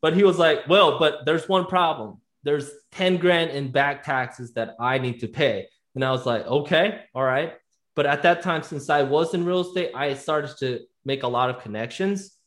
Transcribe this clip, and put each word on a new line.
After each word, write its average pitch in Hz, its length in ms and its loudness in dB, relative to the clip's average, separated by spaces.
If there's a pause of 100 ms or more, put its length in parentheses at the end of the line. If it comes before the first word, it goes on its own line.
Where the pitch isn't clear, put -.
but 160 160 2
he 202 60 6
was 180 140 6
like, 160 300 4
"Well, 165 320 6
but 151 260 0
there's 160 240 -2
one 185 160 2
problem. 165 540 -2 (240)
There's 143 260 -2 (220)
ten 185 260 0
grand 170 340 2
in 139 200 -8
back 139 320 0
taxes 123 500 -6
that 113 260 -6
I 123 260 0
need 120 160 -6
to 117 60 -6
pay." 113 400 -2 (280)
And 131 80 -2
I 131 80 0
was 131 140 -2
like, 117 200 -2
"Okay, 151 400 2 (300)
all 131 80 -2
right." 135 300 -2 (420)
But 147 100 0
at 143 180 0
that 170 180 4
time, 160 220 -2
since 143 260 -10
I 147 140 4
was 143 300 0
in 175 120 0
real 180 160 0
estate, 180 340 -4
I 139 180 -2
started 139 460 -4
to 127 200 -4 (260)
make 135 180 -4
a 127 40 -2
lot 123 220 0
of 127 120 -6
connections. 120 840 -6